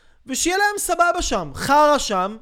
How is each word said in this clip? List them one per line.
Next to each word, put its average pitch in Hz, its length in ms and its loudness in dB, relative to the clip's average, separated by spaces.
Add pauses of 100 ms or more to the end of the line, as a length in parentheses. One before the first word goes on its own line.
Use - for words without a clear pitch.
(260)
ושיהיה 311 320 -2
להם 415 200 0
סבבה 349 440 0
שם, 180 340 -4
חרא 294 420 4
שם, 202 440 -4